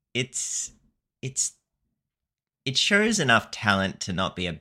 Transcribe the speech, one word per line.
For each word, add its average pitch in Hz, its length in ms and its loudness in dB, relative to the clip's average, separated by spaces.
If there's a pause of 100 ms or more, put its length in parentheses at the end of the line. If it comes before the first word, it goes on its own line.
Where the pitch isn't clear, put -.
(140)
it's, - 580 -6 (500)
it's, - 300 -6 (1120)
it 131 120 -2
shows 214 440 2
enough 117 300 4
talent 98 500 0
to 98 120 -8
not 90 240 -2
be 90 100 -4
a 82 140 -6